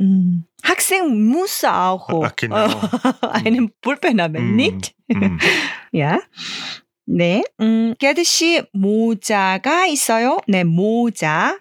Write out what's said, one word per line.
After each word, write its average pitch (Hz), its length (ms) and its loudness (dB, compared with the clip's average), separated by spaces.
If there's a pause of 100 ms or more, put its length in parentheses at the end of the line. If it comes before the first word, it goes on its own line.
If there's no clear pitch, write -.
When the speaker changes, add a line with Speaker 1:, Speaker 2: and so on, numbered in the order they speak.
Speaker 1:
음, 180 420 2 (180)
학생 311 720 0
muss 359 340 -2
auch 185 440 0
Speaker 2:
아, 160 260 0
genau. 214 320 0 (320)
Speaker 1:
<laughs> 247 320 -2
einen 226 280 0
Speaker 2:
음. 226 100 0 (120)
Speaker 1:
Bolpen 277 380 0
haben, 165 160 -2
Speaker 2:
음. 180 220 0
Speaker 1:
nicht? 226 360 -2 (200)
Speaker 2:
음. 196 240 0 (300)
Speaker 1:
<laughs> - 300 -10
야. 156 220 0 (880)
네, 175 360 2 (180)
음, 226 380 0
게드 294 240 2
씨, 330 400 0 (100)
모자가 214 1120 0
있어요? 262 640 0
네, 185 160 2
모자. 202 960 0